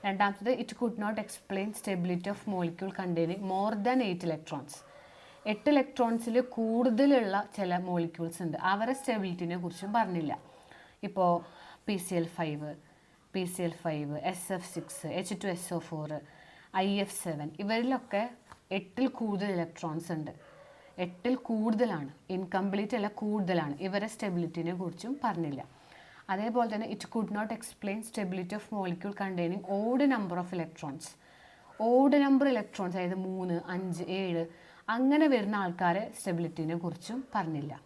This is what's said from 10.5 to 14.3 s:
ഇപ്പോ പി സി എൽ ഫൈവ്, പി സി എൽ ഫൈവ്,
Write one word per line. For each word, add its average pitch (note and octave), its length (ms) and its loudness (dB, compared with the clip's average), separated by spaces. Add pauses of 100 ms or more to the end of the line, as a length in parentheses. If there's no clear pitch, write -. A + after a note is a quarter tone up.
ഇപ്പോ F#3 180 2 (600)
പി G3+ 100 0 (100)
സി F#3 140 -4
എൽ E3 160 0
ഫൈവ്, D3+ 340 -4 (640)
പി F#3+ 80 0 (100)
സി F3+ 160 -4
എൽ E3 60 -4 (100)
ഫൈവ്, D3 300 -2 (180)